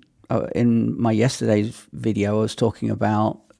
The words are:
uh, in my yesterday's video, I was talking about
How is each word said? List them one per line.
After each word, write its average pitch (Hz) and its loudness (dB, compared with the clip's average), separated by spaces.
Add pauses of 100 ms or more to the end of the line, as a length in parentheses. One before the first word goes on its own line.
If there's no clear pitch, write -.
(300)
uh, - -2
in 117 0
my 117 2
yesterday's 110 0
video, 107 -2
I 110 0
was 110 -2
talking 113 -2
about 107 0 (180)